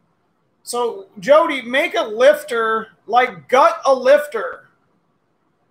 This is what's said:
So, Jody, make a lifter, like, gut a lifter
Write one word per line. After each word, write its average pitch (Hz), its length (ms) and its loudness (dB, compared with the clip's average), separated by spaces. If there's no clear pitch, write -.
So, 226 460 -8
Jody, 277 440 2
make 262 340 -4
a 330 80 -2
lifter, 226 880 0
like, 214 400 -2
gut 294 360 2
a 269 80 2
lifter 254 680 0